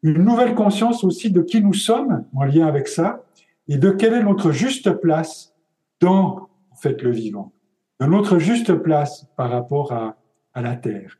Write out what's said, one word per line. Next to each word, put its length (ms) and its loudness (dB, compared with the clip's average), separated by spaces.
une 200 4
nouvelle 300 4
conscience 500 0
aussi 280 -2
de 100 2
qui 220 0
nous 100 2
sommes, 600 -2
en 100 -2
lien 240 2
avec 200 -2
ça, 360 -4
et 100 -2
de 120 4
quelle 240 2
est 100 0
notre 280 2
juste 400 -2
place 640 -4
dans, 500 2
en 60 -20
fait, 260 -4
le 100 0
vivant, 400 -8
de 60 0
notre 320 4
juste 360 2
place 540 -2
par 120 -4
rapport 440 -4
à, 240 -8
à 80 -8
la 140 -6
terre. 440 -12